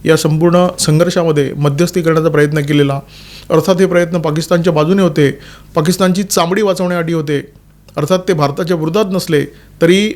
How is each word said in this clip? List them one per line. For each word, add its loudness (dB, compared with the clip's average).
या 2
संपूर्ण 2
संघर्षामध्ये 0
मध्यस्थी 0
करण्याचा 0
प्रयत्न 0
केलेला. 0
अर्थात 2
हे 2
प्रयत्न 0
पाकिस्तानच्या 0
बाजूने 2
होते, 2
पाकिस्तानची 0
चामडी -2
वाचवण्यासाठी -2
होते, -2
अर्थात 0
ते -2
भारताच्या -2
विरोधात -2
नसले 0
तरी 4